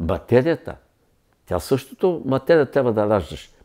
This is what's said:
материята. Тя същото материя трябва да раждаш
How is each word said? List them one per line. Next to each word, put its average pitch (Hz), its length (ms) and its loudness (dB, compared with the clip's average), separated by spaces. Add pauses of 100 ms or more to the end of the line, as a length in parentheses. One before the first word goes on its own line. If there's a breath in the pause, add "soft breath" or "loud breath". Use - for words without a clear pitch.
материята. 120 760 0 (720)
Тя 87 140 -4
същото 160 640 -2
материя 135 460 2
трябва 127 220 0
да 107 160 0
раждаш 95 420 -2 (140)